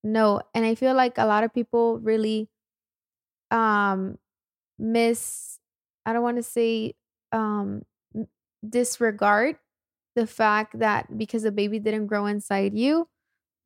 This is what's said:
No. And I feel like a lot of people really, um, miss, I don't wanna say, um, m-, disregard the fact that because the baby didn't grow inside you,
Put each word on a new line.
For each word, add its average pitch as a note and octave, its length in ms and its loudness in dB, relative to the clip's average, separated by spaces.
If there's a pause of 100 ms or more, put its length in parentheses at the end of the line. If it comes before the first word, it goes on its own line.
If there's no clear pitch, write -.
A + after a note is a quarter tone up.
No. G#3+ 360 2 (140)
And A3+ 100 0
I A3+ 120 2
feel C4 180 2
like B3 240 2
a A3+ 80 4
lot G#3+ 180 4
of A3+ 80 -4
people A#3 460 0
really, A3 500 0 (1000)
um, G3+ 680 2 (600)
miss, A#3 800 -2 (460)
I A3+ 80 -4
don't A#3 100 0
wanna A#3+ 220 -2
say, A3+ 500 -2 (380)
um, G#3 500 -2 (320)
m-, A3 140 -8 (400)
disregard A3+ 920 0 (560)
the A3+ 140 0
fact G#3+ 500 0
that G#3+ 400 -2
because A3 240 -4
the A3 100 0
baby G#3 280 -2
didn't G#3+ 260 -2
grow G#3 200 -2
inside G3+ 500 -2
you, D4+ 320 2 (580)